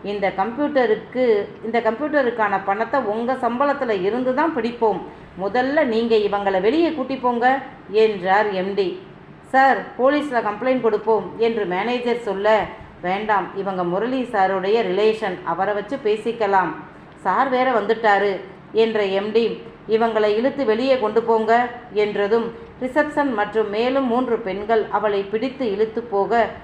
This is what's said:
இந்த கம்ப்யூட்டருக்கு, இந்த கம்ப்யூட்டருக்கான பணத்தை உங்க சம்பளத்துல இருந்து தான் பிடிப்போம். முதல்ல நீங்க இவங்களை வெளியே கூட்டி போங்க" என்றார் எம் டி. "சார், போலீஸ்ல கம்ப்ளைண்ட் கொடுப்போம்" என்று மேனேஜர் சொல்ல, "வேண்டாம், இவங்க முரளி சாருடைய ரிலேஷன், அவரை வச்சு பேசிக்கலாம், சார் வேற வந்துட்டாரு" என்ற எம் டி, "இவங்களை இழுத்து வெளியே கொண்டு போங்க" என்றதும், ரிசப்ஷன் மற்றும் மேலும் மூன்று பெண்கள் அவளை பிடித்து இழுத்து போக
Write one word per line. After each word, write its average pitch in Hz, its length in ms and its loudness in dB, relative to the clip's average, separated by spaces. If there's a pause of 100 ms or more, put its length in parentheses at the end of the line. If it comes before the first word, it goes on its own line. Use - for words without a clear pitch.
இந்த 196 220 -2 (100)
கம்ப்யூட்டருக்கு, 240 880 0 (400)
இந்த 226 160 -2
கம்ப்யூட்டருக்கான 226 840 0
பணத்தை 226 320 -2 (140)
உங்க 233 220 -2
சம்பளத்துல 247 600 0 (120)
இருந்து 254 260 0
தான் 311 220 0
பிடிப்போம். 226 440 0 (400)
முதல்ல 254 440 0
நீங்க 226 340 2
இவங்களை 196 420 0
வெளியே 302 320 2
கூட்டி 262 240 -4
போங்க" 240 300 0 (560)
என்றார் 202 480 2 (100)
எம் 190 140 -4
டி. 196 120 0 (680)
"சார், 262 280 4 (160)
போலீஸ்ல 262 500 2
கம்ப்ளைண்ட் 233 400 0
கொடுப்போம்" 214 400 2 (120)
என்று 220 280 0
மேனேஜர் 233 640 -2
சொல்ல, 196 180 -2 (560)
"வேண்டாம், 190 540 -2
இவங்க 190 280 -4
முரளி 226 460 -2
சாருடைய 190 480 2 (120)
ரிலேஷன், 208 540 0
அவரை 185 300 -2
வச்சு 208 320 -4
பேசிக்கலாம், 208 680 2 (520)
சார் 226 320 2
வேற 254 160 2
வந்துட்டாரு" 208 600 2 (420)
என்ற 220 260 2 (120)
எம் 202 200 -2
டி, 226 140 2 (420)
"இவங்களை 214 500 2
இழுத்து 269 260 0
வெளியே 247 340 2
கொண்டு 214 240 2
போங்க" 226 300 2 (500)
என்றதும், 208 460 0 (320)
ரிசப்ஷன் 285 540 0
மற்றும் 208 360 0
மேலும் 247 400 0
மூன்று 233 300 0
பெண்கள் 208 500 0
அவளை 202 340 0
பிடித்து 233 480 -4
இழுத்து 220 280 -2 (120)
போக 202 360 2 (160)